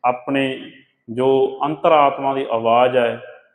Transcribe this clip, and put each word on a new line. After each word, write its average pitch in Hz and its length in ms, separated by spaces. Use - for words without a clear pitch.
ਆਪਣੇ 131 640
ਜੋ 131 560
ਅੰਤਰਾਤਮਾ 143 680
ਦੀ 135 180
ਆਵਾਜ਼ 117 460
ਹੈ 117 240